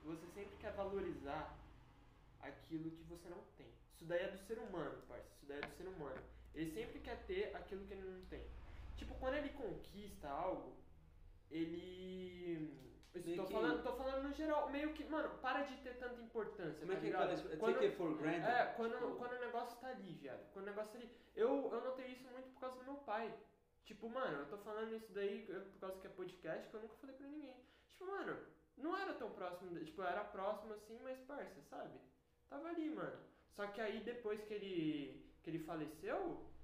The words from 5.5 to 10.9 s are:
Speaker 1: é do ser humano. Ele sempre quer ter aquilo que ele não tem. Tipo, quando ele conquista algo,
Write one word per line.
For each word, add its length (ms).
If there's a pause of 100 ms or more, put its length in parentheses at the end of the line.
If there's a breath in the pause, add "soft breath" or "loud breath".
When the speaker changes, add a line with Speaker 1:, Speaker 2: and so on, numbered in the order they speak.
Speaker 1:
é 40
do 140
ser 120
humano. 340 (320 loud breath)
Ele 180
sempre 280
quer 260
ter 300
aquilo 300
que 80
ele 160
não 160
tem. 180 (520 loud breath)
Tipo, 200
quando 200
ele 140
conquista 800
algo, 460 (760)